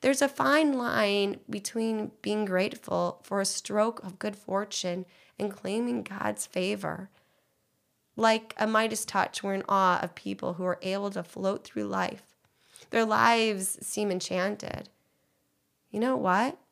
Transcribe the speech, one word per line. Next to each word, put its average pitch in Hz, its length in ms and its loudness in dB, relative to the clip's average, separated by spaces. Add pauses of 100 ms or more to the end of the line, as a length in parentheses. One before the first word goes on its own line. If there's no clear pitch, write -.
There's 262 180 4
a 277 80 4
fine 285 460 4
line 202 720 2
between 220 600 -2 (100)
being 214 240 0
grateful 180 800 0
for 202 180 -4
a 196 60 0
stroke 214 580 -2
of 185 140 -12
good 208 180 -4
fortune 190 720 -4 (320)
and 202 120 -2
claiming 220 520 -4
God's 208 420 -6
favor. 185 640 -4 (1040)
Like 220 440 2
a 214 80 2
Midas 220 400 0
touch, - 360 0
we're 196 120 -2
in 190 160 -4
awe 190 300 4
of 175 140 -6
people 196 400 -6
who 180 100 -6
are 180 180 -2
able 196 300 -4
to 190 100 -6
float 190 420 -4
through 214 200 -6
life. 190 520 -4 (540)
Their 226 160 4
lives 220 800 4
seem 208 240 -2
enchanted. 185 800 -4 (1000)
You 208 100 -4
know 254 160 0
what? 214 420 2 (140)